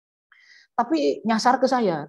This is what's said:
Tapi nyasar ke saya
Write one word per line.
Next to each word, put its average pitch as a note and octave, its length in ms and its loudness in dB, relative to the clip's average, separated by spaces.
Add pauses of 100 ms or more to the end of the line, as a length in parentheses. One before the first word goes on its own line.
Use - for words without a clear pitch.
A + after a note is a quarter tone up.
(760)
Tapi C#4+ 480 -2
nyasar A3+ 320 2
ke B3+ 160 0
saya F#3 380 0